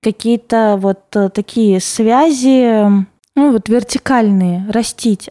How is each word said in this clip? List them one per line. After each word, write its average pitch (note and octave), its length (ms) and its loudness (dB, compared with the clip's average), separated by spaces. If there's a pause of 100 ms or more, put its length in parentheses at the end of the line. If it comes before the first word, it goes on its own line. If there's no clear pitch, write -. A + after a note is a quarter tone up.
какие-то A3 760 -2
вот, G3 380 -4
э, G3+ 140 0
такие G3+ 500 0
связи, A#3 1300 2 (300)
ну, C#4+ 160 2
вот G#3+ 180 -2
вертикальные G#3 1000 0
растить. A3 600 -4